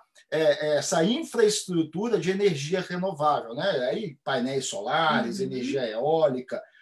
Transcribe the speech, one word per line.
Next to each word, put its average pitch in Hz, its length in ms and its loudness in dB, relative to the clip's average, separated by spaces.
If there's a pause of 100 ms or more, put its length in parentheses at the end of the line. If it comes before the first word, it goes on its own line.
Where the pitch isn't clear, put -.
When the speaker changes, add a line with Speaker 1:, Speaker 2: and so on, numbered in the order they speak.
(320)
Speaker 1:
é, 151 460 2
essa 165 260 2
infraestrutura 208 1120 0
de 170 140 0
energia 180 480 0
renovável, 180 760 0
né? 143 360 0
Aí, 175 340 -6
painéis 135 420 -2
solares, 147 760 0
Speaker 2:
Uhum. 131 60 -2
Speaker 1:
energia 127 440 -4
eólica, 135 720 0 (200)